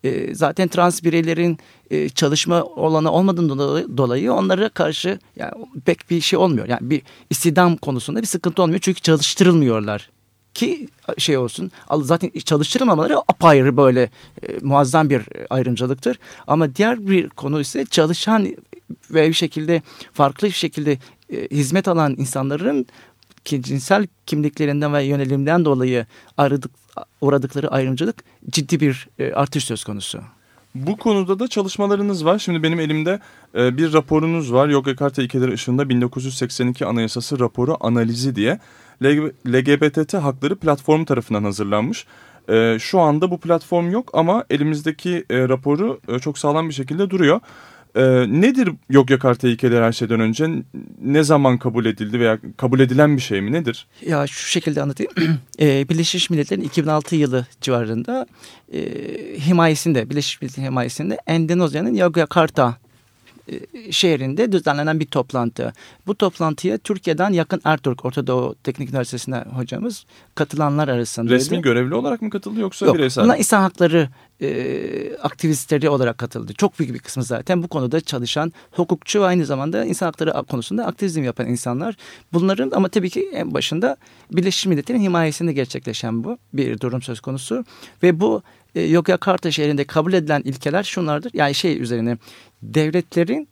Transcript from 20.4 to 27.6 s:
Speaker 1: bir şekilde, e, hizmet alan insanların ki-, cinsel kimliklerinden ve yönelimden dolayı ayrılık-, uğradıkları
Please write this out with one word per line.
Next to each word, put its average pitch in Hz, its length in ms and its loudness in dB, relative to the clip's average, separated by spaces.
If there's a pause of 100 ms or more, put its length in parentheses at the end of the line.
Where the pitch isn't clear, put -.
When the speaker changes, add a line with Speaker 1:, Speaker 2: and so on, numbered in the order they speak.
Speaker 1:
bir 185 60 0
şekilde, 147 440 -2 (360)
e, - 180 -8
hizmet 147 360 0
alan 156 300 2
insanların 147 680 -2 (600)
ki-, 135 180 -4
cinsel 139 440 0 (180)
kimliklerinden 147 680 -2
ve 143 100 0
yönelimden 139 600 0
dolayı 127 400 2 (320)
ayrılık-, 139 340 0 (500)
uğradıkları 139 500 0